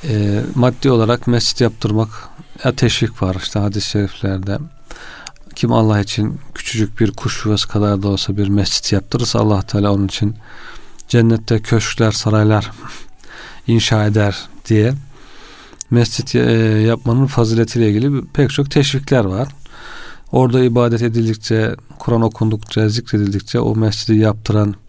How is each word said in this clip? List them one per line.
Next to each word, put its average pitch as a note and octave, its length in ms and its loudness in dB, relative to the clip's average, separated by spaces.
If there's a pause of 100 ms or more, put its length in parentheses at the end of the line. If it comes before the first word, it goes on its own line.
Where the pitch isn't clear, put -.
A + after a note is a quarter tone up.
E, G#2 320 0 (140)
maddi B2 360 2
olarak A#2 360 2
mescit A#2+ 340 0
yaptırmak, G#2+ 480 0 (560)
ya C3 120 2
teşvik - 460 0
var F#2 200 0
işte - 160 -4
hadis-i G2+ 320 -2
şeriflerde. G2 680 -4 (960)
Kim A#2 180 -2
Allah A2 280 4
için G#2+ 380 -2 (160)
küçücük - 460 -4
bir G#2+ 100 4
kuş - 340 -6
yuvası G#2+ 240 0
kadar G#2 340 0
da G2+ 60 -2
olsa G2 280 -2
bir G2+ 120 0
mescit G2+ 440 0
yaptırırsa A#2 460 -2
Allah G#2+ 240 2
Teala G2+ 300 0
onun G2 140 2
için G#2 280 -2 (760)
cennette A2+ 540 4
köşkler, A2+ 500 0
saraylar G#2+ 580 2 (480)
<laughs> - 480 -16
inşa A2 400 2
eder G#2 320 2 (300)
diye A2 240 4 (1000)
mescit, A#2+ 440 0
e, A#2+ 60 4 (480)
yapmanın A#2 380 2
faziletiyle A2+ 640 2
ilgili B2+ 340 0 (100)
pek C#3+ 160 2
çok C#3 200 -2
teşvikler C3+ 540 2
var. G2 240 -2 (840)
Orada B2+ 320 4
ibadet A#2+ 380 2
edildikçe, A2+ 760 0 (220)
Kur'an A#2 240 0
okundukça, A2 680 0
zikredildikçe G#2 720 -2
o A#2 160 0
mescidi A2 420 2
yaptıran G#2+ 560 2 (140)